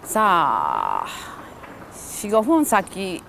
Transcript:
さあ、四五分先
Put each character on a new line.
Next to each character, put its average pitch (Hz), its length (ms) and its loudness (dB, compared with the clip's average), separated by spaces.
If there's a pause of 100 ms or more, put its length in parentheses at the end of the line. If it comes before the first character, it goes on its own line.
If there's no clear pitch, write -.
さ 78 1000 2
あ、 - 340 -12 (800)
四 202 120 -6
五 220 120 6
分 302 240 4
先 190 640 0